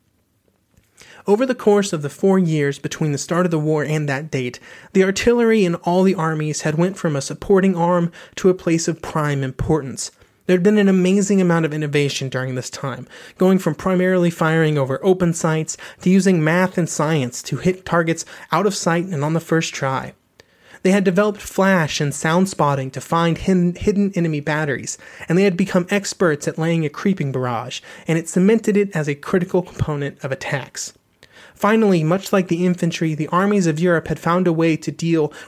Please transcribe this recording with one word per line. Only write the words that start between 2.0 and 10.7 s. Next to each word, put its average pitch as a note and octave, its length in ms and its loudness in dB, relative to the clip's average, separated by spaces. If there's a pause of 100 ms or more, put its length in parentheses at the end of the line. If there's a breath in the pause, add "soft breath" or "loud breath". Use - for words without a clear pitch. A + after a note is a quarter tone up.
the C#3+ 80 -4
four F#3+ 300 2
years D3+ 400 0
between - 340 -4
the C#3 60 -2
start F3+ 260 0
of F3 60 0
the E3 80 0
war D3+ 260 0
and D3+ 240 -2
that C#3+ 220 -4
date, B2 280 -4 (360 loud breath)
the F#3+ 100 6
artillery A3+ 580 2
in E3+ 120 2
all F3+ 280 0
the F#3+ 120 4
armies D#3 480 -4
had D3+ 140 -2
went F3+ 200 0
from D#3 180 -2
a C#3 60 -2
supporting F#3 560 2
arm E3+ 340 2 (260 loud breath)
to G3 120 2
a F3+ 60 4
place E3 340 -2
of D#3+ 140 -4
prime C#3+ 420 -4
importance. C3+ 680 -4 (360 soft breath)
There F3+ 100 4
had F3 60 0
been G#3 160 4